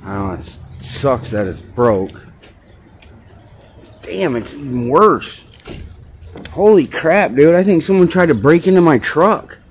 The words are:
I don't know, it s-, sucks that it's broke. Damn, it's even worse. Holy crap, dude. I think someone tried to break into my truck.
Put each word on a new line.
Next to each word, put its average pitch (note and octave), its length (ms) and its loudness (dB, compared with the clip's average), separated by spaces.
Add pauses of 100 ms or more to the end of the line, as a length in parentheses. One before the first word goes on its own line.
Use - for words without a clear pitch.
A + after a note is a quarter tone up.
I G2 80 -12
don't G2 140 -6
know, F#2 40 -6
it F2 60 -10
s-, - 240 -14 (180)
sucks B2+ 520 -4
that G#2 160 -4
it's F2+ 120 -10
broke. G#2+ 680 -4 (1800)
Damn, C#3+ 340 -4
it's G#2+ 160 -10
even B2 340 -8
worse. D3+ 560 0 (1080)
Holy F#3 360 4
crap, D#3+ 480 -2
dude. D#3 200 6
I F3+ 80 2
think F#3 200 2
someone F#3 240 2
tried F3 200 2
to D3 80 2
break D#3 320 2
into F#3 120 4
my D#3 200 4
truck. - 600 -2 (120)